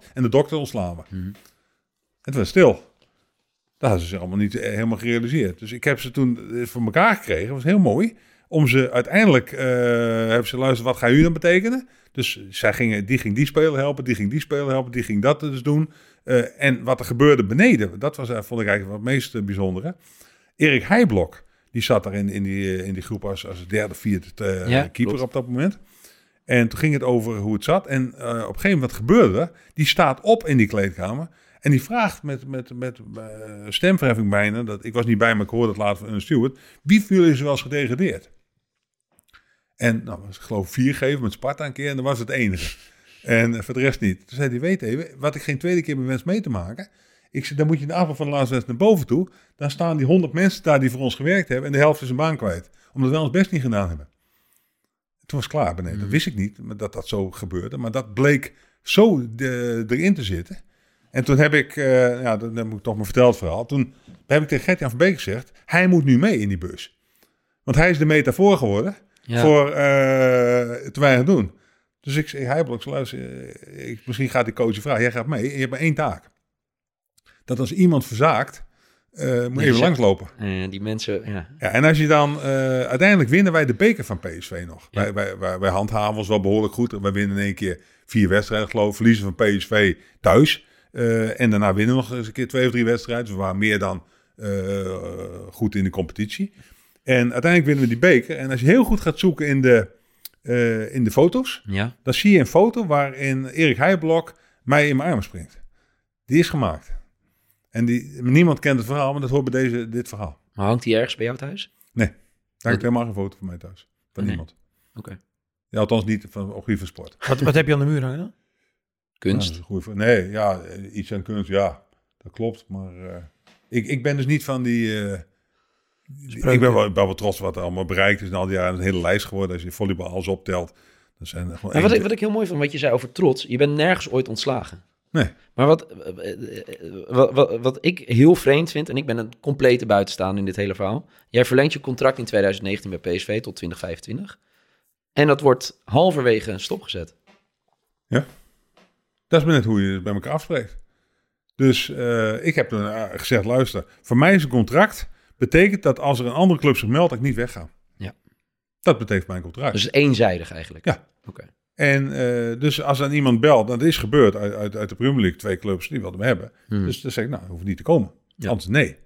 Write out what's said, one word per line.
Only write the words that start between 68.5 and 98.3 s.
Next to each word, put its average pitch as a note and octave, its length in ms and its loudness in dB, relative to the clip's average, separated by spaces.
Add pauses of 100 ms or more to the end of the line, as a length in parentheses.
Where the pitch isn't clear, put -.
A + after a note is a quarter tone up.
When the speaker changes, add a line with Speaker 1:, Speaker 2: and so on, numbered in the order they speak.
Speaker 1:
geworden B2 380 -2 (260)
Speaker 2:
Ja. A#2+ 200 -2
Speaker 1:
voor, D3 300 6
eh, D3 40 -6 (1160)
te - 80 -10
weinig C3 260 4
doen. D3 260 2 (480)
Dus C#3 160 -8
ik D3+ 140 -2
zei: C#3 160 -10
hij D3 180 0
blok, A#2+ 220 -6
luister, E2+ 640 -10
eh, - 400 -18
ik, A2+ 160 -14
misschien B2+ 240 -4
gaat B2 160 0
die A2+ 80 -4
coach A2+ 220 0
je G#2 60 -10
vragen, A#2+ 200 -2
jij A#2+ 100 2
gaat A#2 160 -6
mee C3 200 -4
en C#3 60 -6
je C#3 60 -10
hebt C3 120 -4
maar C3 80 -8
één D#3+ 140 0
taak. C#3 360 -4 (1160)
Dat B2 140 -4
als B2 140 -4
iemand F3+ 320 4
verzaakt, B2+ 580 -2 (480)
eh, D3 160 -8
moet C3 60 0
je A#2+ 160 -2
Speaker 2:
Nee, B2+ 100 -6
Speaker 1:
even C#3+ 120 4
Speaker 2:
dus A#2 80 4
Speaker 1:
langslopen. B2 480 2 (100)
Speaker 2:
eh, F#2+ 320 -4
die G2 120 -10
mensen, G#2+ 400 -6 (100)
ja. F#2 160 -10 (120)
Speaker 1:
Ja, F#2+ 100 -4
en A#2 140 2
als D#3 140 4
je D3+ 100 2
dan, D3 340 4
eh, C3+ 400 -2
uiteindelijk C3 480 4
winnen F3+ 240 4
wij D#3+ 120 4
de A#2+ 100 0
beker G#3+ 280 2
van F2+ 160 -8
P F#2 100 -10 (100)
S - 80 -14
V F2 200 -10
nog. E2 240 -18
Speaker 2:
Ja. G2+ 100 -4
Speaker 1:
Wij, G#2 120 -2
wij, G2 240 -6
wij, F#2 220 -4
wij F#2+ 100 2
handhaven G#2 480 0
ons G#2+ 100 -4
wel G#2+ 140 2
behoorlijk G#2 320 2
goed. A#2+ 180 -2
Wij G2+ 200 -2
winnen G2+ 260 0
in G2+ 60 0
één G2+ 120 -2
keer F2+ 240 -4 (260)
vier G2+ 240 2
wedstrijden, G#2+ 400 0
geloof G#2 200 0
ik. G2+ 60 -6
Verliezen A2 280 4
van F#2+ 120 -6
P A#2 80 0 (180)
S - 40 -8
V G#2 300 2 (260)
thuis. A#2+ 440 4 (260)
Eh, A2+ 480 -2
en B2 100 4
daarna G#2 240 4
winnen A2 220 2
we C3 60 2
nog A2 100 -10
eens B2 160 -6
een A2 60 -14
keer B2+ 140 -4
twee B2+ 180 0
of B2 60 2
drie A#2+ 140 0
wedstrijden. A#2 400 -2
Dus G#2 80 -10
we F#2 60 -6
waren F#2+ 180 -2
meer G#2 220 2
dan, F#2+ 240 -4 (320)
eh, G2 640 -6 (540)
goed G#2 240 -4
in G2 80 0
de F#2+ 60 0
competitie. G#2 640 -6 (500)
En A#2+ 300 2
uiteindelijk D#3+ 320 2
winnen C#3 180 2
we A#2+ 60 4
die A#2 100 0
beker. E3+ 380 4